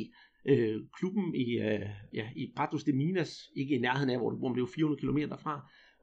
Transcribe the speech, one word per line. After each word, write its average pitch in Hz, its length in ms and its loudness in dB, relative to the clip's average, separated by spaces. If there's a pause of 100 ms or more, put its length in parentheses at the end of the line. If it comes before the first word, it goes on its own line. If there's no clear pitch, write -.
(480)
øh, 113 340 4 (160)
klubben 185 380 0
i, 120 240 0
øh, 107 220 2 (320)
ja, 110 220 -6
i - 200 -8
Patos 147 280 -2
de - 100 2
Minas, 156 640 0
ikke 139 200 0
i 120 40 2
nærheden 131 300 2
af, 123 80 2
hvor 117 120 0
du 123 80 -2
bor, 131 100 -2
men 123 80 0
det 127 60 2
er 123 60 0
jo - 80 -16
fire 156 100 2
hundrede 147 140 2
kilometer 139 280 0
derfra. - 440 -8 (320)